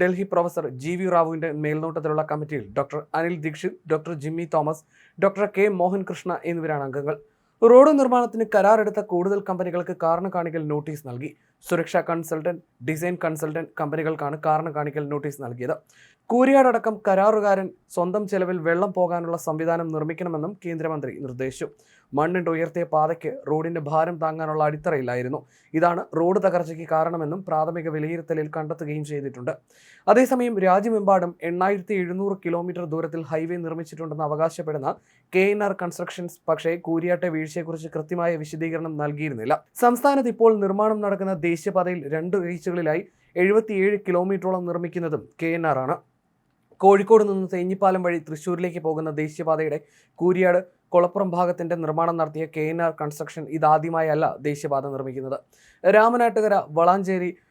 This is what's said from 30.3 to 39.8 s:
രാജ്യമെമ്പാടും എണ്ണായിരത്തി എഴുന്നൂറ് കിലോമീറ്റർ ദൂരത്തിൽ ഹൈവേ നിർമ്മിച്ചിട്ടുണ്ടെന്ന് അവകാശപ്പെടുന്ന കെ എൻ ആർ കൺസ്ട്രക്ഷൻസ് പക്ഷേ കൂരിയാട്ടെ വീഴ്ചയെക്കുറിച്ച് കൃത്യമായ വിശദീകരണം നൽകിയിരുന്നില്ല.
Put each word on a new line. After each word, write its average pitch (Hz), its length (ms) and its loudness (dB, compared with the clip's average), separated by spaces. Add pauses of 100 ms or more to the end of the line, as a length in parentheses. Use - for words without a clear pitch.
രാജ്യമെമ്പാടും 196 640 4 (180)
എണ്ണായിരത്തി 185 520 0
എഴുന്നൂറ് 185 340 -4 (100)
കിലോമീറ്റർ 175 480 -4
ദൂരത്തിൽ 165 380 -4
ഹൈവേ 165 340 -4
നിർമ്മിച്ചിട്ടുണ്ടെന്ന് 160 640 -8
അവകാശപ്പെടുന്ന 156 600 -2 (440)
കെ 190 180 4
എൻ 208 140 -2
ആർ 196 140 0
കൺസ്ട്രക്ഷൻസ് 175 560 -8 (120)
പക്ഷേ 165 240 0 (140)
കൂരിയാട്ടെ 175 480 0
വീഴ്ചയെക്കുറിച്ച് 160 600 -6
കൃത്യമായ 170 360 -2 (120)
വിശദീകരണം 160 600 -6
നൽകിയിരുന്നില്ല. 147 520 -2 (280)